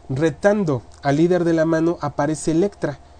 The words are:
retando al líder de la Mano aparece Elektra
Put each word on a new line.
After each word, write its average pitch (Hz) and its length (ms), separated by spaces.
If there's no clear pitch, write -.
retando 156 720
al 143 140
líder 175 300
de 170 80
la 160 120
Mano 165 360
aparece 147 500
Elektra 165 480